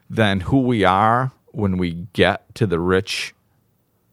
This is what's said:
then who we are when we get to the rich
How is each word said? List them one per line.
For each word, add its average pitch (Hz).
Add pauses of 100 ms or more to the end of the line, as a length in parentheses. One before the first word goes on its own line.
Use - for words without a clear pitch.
then 104
who 135
we 123
are 110 (200)
when 95
we 87
get 95
to 117
the 85
rich 92 (800)